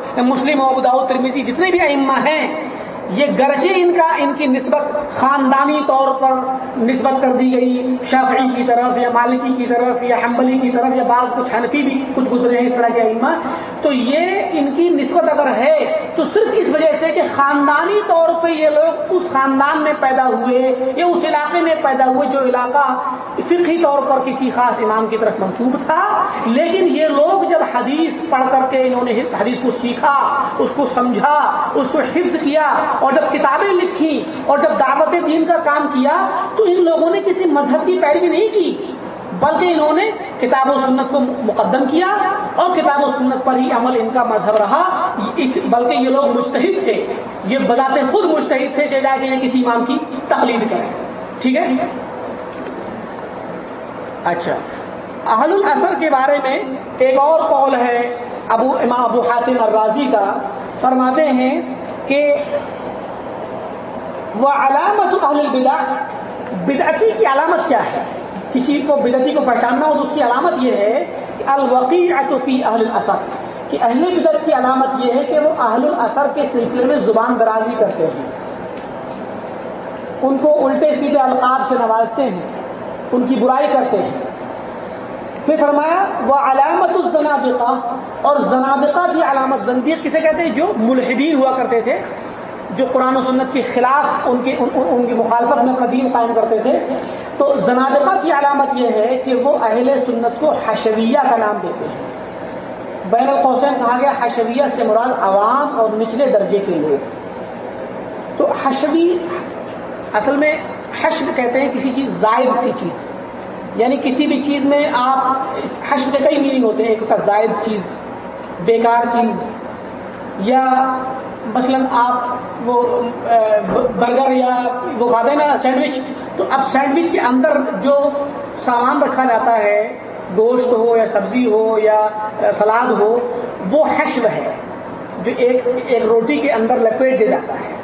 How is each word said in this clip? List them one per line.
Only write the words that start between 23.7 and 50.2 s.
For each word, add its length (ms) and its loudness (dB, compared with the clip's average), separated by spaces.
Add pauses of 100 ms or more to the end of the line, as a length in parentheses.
طور 240 2
پر 180 2
کسی 300 -2
خاص 280 0
امام 240 0
کی 100 -2
طرف 220 0
منسوب 360 -2 (100)
تھا، 160 2 (440)
لیکن 500 2
یہ 120 2
لوگ 420 2
جب 100 4 (140)
حدیث 400 0 (160)
پڑھ 220 2
کر 180 4
کے 140 0
انہوں 200 2
نے 80 -2
اس 300 -2
حدیث 200 0
کو 80 0 (120)
سیکھا، 340 0 (420)
اس 180 0
کو 180 0
سمجھا، 440 2 (360)
اس 180 0
کو 80 0
حفظ 440 -2
کیا 240 2 (320)
اور 120 2
جب 200 2
کتابیں 420 0
لکھی 500 0 (220)
اور 120 2
جب 220 2
دعوت 360 2 (120)
دین 180 2
کا 180 2
کام 300 0
کیا 220 2 (400)
تو 80 4
ان 200 4
لوگوں 260 2
نے 160 0
کسی 200 0
مذہب 400 2
کی 160 2
پیروی 260 2
نہیں 260 2
کی، 400 -2 (460)
بلکہ 260 2
انہوں 280 2
نے 180 2 (280)
کتاب 300 2
و 40 4 (120)
سنت 260 0
کو 80 0
مقدم 720 0
کیا 260 2 (380)
اور 200 2
کتاب 280 2
و 140 0
سنت 280 0
پر 100 2
ہی 160 0
عمل 300 0
ان 120 -2
کا 100 2
مذہب 320 0
رہا۔ 280 2 (520)
اس، 220 -2 (120)
بلکہ 260 2
یہ 140 2
لوگ 280 2
مجتہد 460 0
تھے، 220 0 (400)
یہ 120 0
بذات 540 2
خود 140 2
مجتہد 500 0
تھے، 260 0
چاہے 180 2
کہ 60 -4
یہ 160 -2
کسی 240 2
امام 200 0
کی 120 -2 (300)